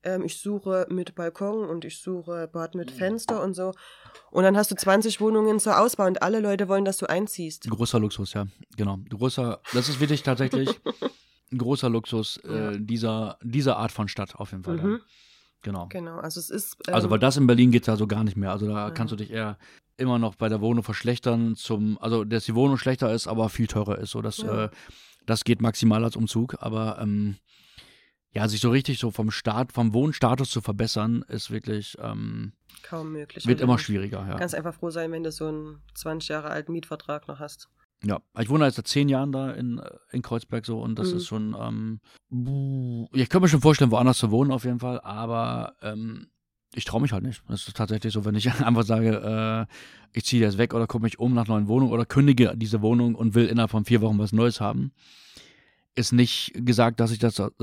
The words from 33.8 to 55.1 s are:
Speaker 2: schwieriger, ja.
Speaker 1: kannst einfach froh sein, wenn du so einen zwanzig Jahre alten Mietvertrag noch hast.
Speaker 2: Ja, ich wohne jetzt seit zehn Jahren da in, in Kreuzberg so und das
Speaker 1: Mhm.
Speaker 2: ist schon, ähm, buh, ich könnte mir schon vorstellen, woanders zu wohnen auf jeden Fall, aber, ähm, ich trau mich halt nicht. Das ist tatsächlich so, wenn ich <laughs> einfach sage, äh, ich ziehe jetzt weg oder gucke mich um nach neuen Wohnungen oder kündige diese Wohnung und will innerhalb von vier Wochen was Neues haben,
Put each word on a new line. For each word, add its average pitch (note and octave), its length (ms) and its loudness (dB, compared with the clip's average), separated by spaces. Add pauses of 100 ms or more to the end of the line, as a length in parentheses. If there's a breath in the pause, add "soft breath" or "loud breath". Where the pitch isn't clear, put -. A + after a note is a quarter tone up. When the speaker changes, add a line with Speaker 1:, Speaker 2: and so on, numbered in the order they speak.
Speaker 2:
schwieriger, G2 440 -4
ja. G2 100 -6
Speaker 1:
kannst F3 180 -4
einfach D#3 200 -6
froh E3+ 160 -8
sein, E3 220 -6
wenn E3 100 -8
du D#3+ 80 -6
so D#3 160 -10
einen D3+ 360 -10 (120)
zwanzig D#3+ 360 -10
Jahre D3+ 180 -6
alten D3+ 240 -8
Mietvertrag D3+ 560 -10
noch C#3+ 100 -12
hast. - 300 -16 (360)
Speaker 2:
Ja, G2+ 160 -2 (200)
ich A2 80 -2
wohne D3+ 160 4
jetzt C3 120 2
seit - 120 -8
zehn C#3+ 200 2
Jahren C#3 220 0
da C3 220 -6
in, A#2+ 280 -6 (300)
in B2 120 -6
Kreuzberg A#2 440 -8
so A2+ 140 -6
und A2+ 180 -6
das F3+ 140 -2
Speaker 1:
Mhm. F3 60 -2
Speaker 2:
ist F3 80 -8
schon, G#2+ 300 -6
ähm, A2 440 -8 (300 soft breath)
buh, B2+ 840 -4
ich B2+ 160 2
könnte F#3 160 6
mir F3+ 40 8
schon D3 120 6
vorstellen, C#3+ 320 8
woanders B2 260 6
zu A2+ 140 2
wohnen C3+ 180 4
auf B2 140 -2
jeden A#2+ 160 -2
Fall, B2 220 -6
aber, A2+ 800 -6
ähm, A2 460 -10 (460)
ich A#2+ 120 -6
trau - 140 -2
mich C3+ 120 2
halt G2 100 -2
nicht. B2 260 -6
Das - 200 -6
ist - 80 -14
tatsächlich G#2+ 380 -2
so, G#2+ 100 -2
wenn G#2+ 100 0
ich G#2+ 120 0
<laughs> B2+ 180 2
einfach A#2 180 4
sage, A2 880 0
äh, - 20 -20 (460 loud breath)
ich A2+ 60 -4
ziehe A#2+ 180 4
jetzt G2+ 160 4
weg A#2+ 160 2
oder A#2 120 2
gucke A2+ 180 -2
mich A2 160 -2
um B2 140 2
nach A#2 120 2
neuen G#2+ 220 2
Wohnungen A#2+ 240 4
oder A2+ 140 0
kündige C3+ 500 6
diese A2 240 0
Wohnung A#2+ 340 4
und A2+ 200 0
will A#2 120 8
innerhalb A2+ 240 2
von G#2+ 140 0
vier A#2 160 4
Wochen A2 180 2
was G#2 140 0
Neues A2+ 280 2
haben, B2 320 -2 (1040 loud breath)